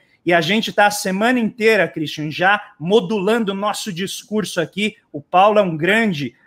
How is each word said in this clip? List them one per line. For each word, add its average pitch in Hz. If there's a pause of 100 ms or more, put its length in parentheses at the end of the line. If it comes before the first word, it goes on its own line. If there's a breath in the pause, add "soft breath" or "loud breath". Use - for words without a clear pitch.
(240 soft breath)
e 170
a 170
gente 196
tá 208
a 202
semana 208
inteira, 214
Christian, 156
já 185
modulando 202
o -
nosso 202
discurso 190
aqui. 202 (160 soft breath)
O 147
Paulo 202
é 208
um 170
grande 175 (120 soft breath)